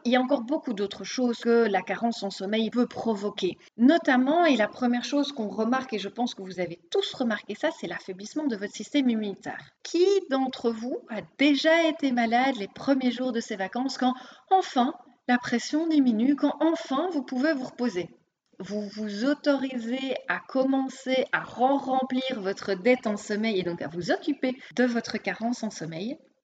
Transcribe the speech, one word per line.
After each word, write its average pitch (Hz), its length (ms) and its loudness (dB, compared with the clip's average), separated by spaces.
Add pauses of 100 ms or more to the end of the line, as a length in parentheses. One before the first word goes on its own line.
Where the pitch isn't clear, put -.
Il 240 80 2
y 254 40 6
a 254 40 6
encore 254 220 2
beaucoup 269 320 -4
d'autres 196 300 -6
choses 240 340 -2
que 233 280 4
la 196 140 0
carence 226 420 -4
en 196 60 -4
sommeil 214 400 -2
peut 240 180 2
provoquer. 202 720 -2 (220)
Notamment, 285 680 4
et 294 120 6
la 208 120 2
première 240 360 -2
chose 285 280 0
qu'on 214 160 -6
remarque, 226 460 -2
et 208 40 -4
je 196 120 -6
pense 240 240 -4
que 196 80 -12
vous 185 180 -8
avez 170 200 -6 (100)
tous - 240 0
remarqué 214 400 -2
ça, 302 160 -2
c'est - 160 -8
l'affaiblissement 190 600 -8
de 233 100 -2
votre 196 180 -8
système 262 340 0
immunitaire. 208 640 -4 (100)
Qui 339 220 2 (240)
d'entre 262 420 0
vous 233 280 -4 (100)
a 208 140 -6 (160)
déjà 311 500 6
été 285 240 0
malade 240 460 2
les 196 100 -6
premiers 262 420 2
jours 247 220 -2
de 233 80 0
ses 220 160 -6
vacances 240 400 -4
quand 254 160 2 (380)
enfin 294 420 4 (360)
la 247 100 4
pression 294 480 -2
diminue, 269 500 4
quand 277 240 0
enfin 320 500 0
vous 302 120 -2
pouvez 269 320 0
vous 254 100 -4
reposer ? 185 460 -4 (480)
Vous 202 300 -6
vous 208 380 -4
autorisez 262 880 0 (140)
à 180 100 -2
commencer 262 920 0
à 160 100 -2
re-remplir 262 1000 0
votre 190 320 -4
dette 233 340 2
en 208 120 -2
sommeil 214 420 -2
et - 20 -2
donc 175 200 -4
à - 60 -6
vous 170 220 -4
occuper 277 460 -2 (200)
de 240 80 4
votre 233 340 -2
carence 220 440 -4
en 220 60 -4
sommeil. 170 480 -8 (280)